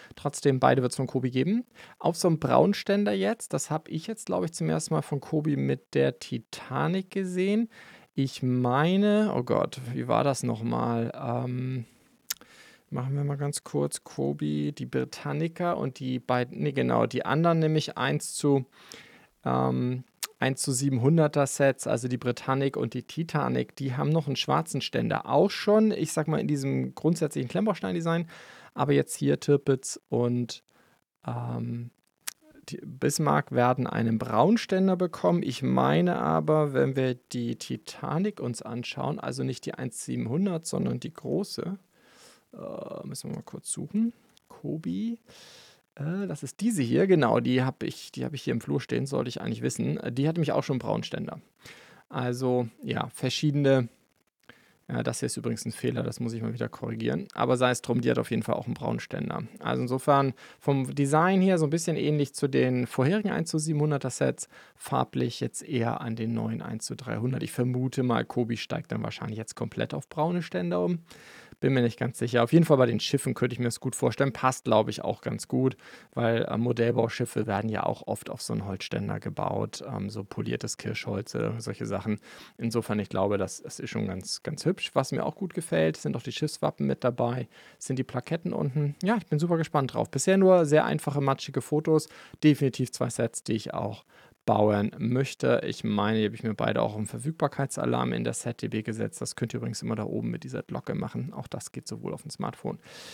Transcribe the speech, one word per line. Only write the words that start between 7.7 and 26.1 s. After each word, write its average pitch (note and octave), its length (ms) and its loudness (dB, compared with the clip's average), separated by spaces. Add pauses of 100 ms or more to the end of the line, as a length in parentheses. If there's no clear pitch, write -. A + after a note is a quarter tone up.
Ich C3+ 280 -2
meine, E3+ 920 4
oh B2 80 2
Gott, B2 380 0 (120)
wie B2+ 140 -4
war A#2+ 160 4
das C3+ 220 0
noch A2+ 180 -2
mal? A#2 480 0 (100)
Ähm, B2 640 -4 (1040)
machen C3+ 280 -4
wir C#3+ 80 -2
mal C#3+ 120 -4
ganz C#3+ 280 -6
kurz. C#3+ 400 -4
Kobi, D3 680 -2
die C3+ 140 -8
Britannica D3 840 -4
und - 260 -4
die B2+ 220 -4
beiden, B2 420 -2
nee, D3 80 0
genau, B2 360 2
die A#2+ 180 -2
anderen E3 340 4
nämlich D#3 400 2
eins C#3+ 360 0
zu, C#3 320 4 (800)
ähm, B2+ 600 0 (340)
eins C3+ 240 0
zu - 80 0
siebenhunderter C#3 800 4
Sets, - 400 2
also A#2 180 0
die B2 120 -2
Britannic C3+ 580 0
und B2+ 180 -2
die B2+ 80 -4
Titanic, C3+ 720 -2
die C3+ 220 -4
haben C#3+ 140 0
noch D#3 180 2
einen C3 80 -2
schwarzen C#3+ 440 0
Ständer. - 480 -2
Auch D#3 220 6
schon, G#3+ 400 4
ich - 220 -2